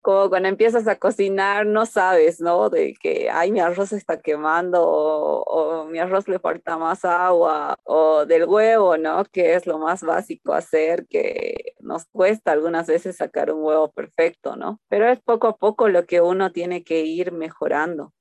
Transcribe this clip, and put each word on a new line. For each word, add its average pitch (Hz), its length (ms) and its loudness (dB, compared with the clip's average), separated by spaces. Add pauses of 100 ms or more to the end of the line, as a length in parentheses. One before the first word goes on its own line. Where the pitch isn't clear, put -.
Como 196 280 2
cuando 185 200 0
empiezas 220 380 2
a 208 100 0
cocinar, 196 680 0
no 214 200 0
sabes, 185 540 2
¿no? 175 300 2
De 160 300 -2
que, - 300 -2
"Ay, 170 220 0
mi 220 80 0
arroz 180 340 0
está 190 280 -6
quemando", 165 680 0
o, 151 560 0
o 156 420 -2
"Mi 160 140 -8
arroz 190 280 -2
le 185 120 -2
falta 170 380 -6
más 165 280 -4
agua", 170 800 2
o 156 420 2
del 160 200 4
huevo, 208 520 4
¿no? 160 280 -2
Que 175 300 2
es 180 120 -2
lo 160 120 -4
más 165 240 -4
básico 165 500 -4
hacer, 160 540 -2
que - 720 -6
nos - 260 -10
cuesta 202 480 0
algunas 165 340 -2
veces 170 300 -2
sacar 151 340 -4
un 156 120 -4
huevo 156 280 0
perfecto, - 640 -4
¿no? - 240 -10 (100)
Pero 208 200 2
es 254 120 2
poco 233 260 0
a 220 100 -2
poco 214 320 0
lo 175 160 2
que 175 160 2
uno 185 300 2
tiene 170 320 -6
que 165 220 -2
ir 170 260 -4
mejorando. 160 880 -6